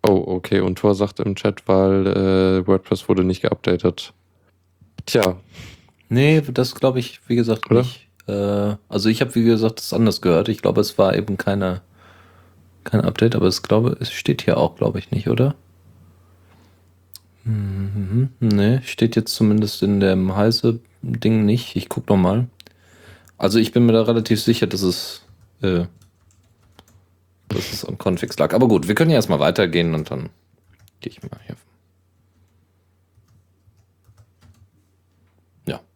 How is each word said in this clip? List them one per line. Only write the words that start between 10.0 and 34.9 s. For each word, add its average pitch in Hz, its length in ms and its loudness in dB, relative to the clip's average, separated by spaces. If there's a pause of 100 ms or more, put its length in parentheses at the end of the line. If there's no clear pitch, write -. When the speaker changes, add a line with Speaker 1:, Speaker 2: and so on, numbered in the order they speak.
Speaker 2:
gehört. 87 280 2
Ich 104 120 -4
glaube, 98 200 2
es - 160 -2
war 98 180 4
eben 101 220 -4
keine, 95 440 -4 (1040)
kein - 160 0
Update, 117 340 0
aber 98 120 2
es - 140 0
glaube, 113 380 0
es - 120 -8
steht - 300 -4
hier - 160 2
auch, - 180 0
glaub - 200 -2
ich, - 160 -8
nicht, - 180 -4
oder? 123 260 2 (1900)
Mhm, 101 840 -4 (100)
nee, 110 440 2
steht - 340 0
jetzt - 180 -4
zumindest 107 480 0
in 101 160 2
dem 95 340 2
heiße 113 460 2 (220)
Ding 110 440 -2
nicht. 117 300 -2
Ich - 140 -6
guck - 180 -8
noch 104 80 4
mal. 98 320 2 (920)
Also 101 220 2
ich 110 140 0
bin 120 120 4
mir 117 60 6
da 113 120 4
relativ 113 380 0
sicher, 117 240 0
dass 98 160 -4
es, - 440 -4 (360)
äh, 90 220 0 (1700)
dass - 240 -6
es - 100 -10
am - 180 -10
Config - 380 -4
lag. 78 140 2
Aber 120 160 4
gut, 90 180 2
wir 101 80 0
können 165 140 2
ja 151 80 4
erstmal 98 240 0
weitergehen 85 520 0
und 78 160 -6
dann 71 200 -10 (720)
geh - 80 -12
ich - 120 -20
mal - 240 -16
hier. - 120 -16 (4000)